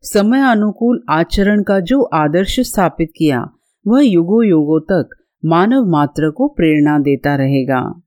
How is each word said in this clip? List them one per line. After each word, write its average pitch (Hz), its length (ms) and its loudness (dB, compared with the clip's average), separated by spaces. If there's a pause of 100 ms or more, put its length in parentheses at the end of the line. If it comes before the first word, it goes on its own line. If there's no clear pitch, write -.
समय 220 400 0
अनुकूल 226 680 0
आचरण 196 540 0
का 196 160 0
जो 240 220 -2
आदर्श 170 580 -2
स्थापित 170 580 -2
किया, 139 320 -2 (380)
वह 247 140 2
युगों 208 440 2
युगों 160 340 2
तक 160 300 -4 (360)
मानव 208 400 2
मात्र 151 460 0
को 247 160 -2
प्रेरणा 151 520 0
देता 143 360 -2
रहेगा। 135 720 -2